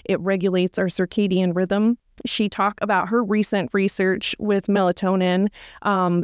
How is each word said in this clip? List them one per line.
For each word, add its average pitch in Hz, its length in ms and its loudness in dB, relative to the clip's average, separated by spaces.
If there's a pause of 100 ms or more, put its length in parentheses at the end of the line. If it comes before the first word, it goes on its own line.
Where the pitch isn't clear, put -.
It 185 160 -2
regulates 185 580 0
our 185 100 0
circadian 185 680 0
rhythm. 202 400 2 (300)
She 208 240 -2
talked 202 320 -2
about 185 260 0
her 233 160 2
recent 202 480 0
research 196 680 0
with 202 280 0
melatonin, 190 840 2 (320)
um, 180 440 0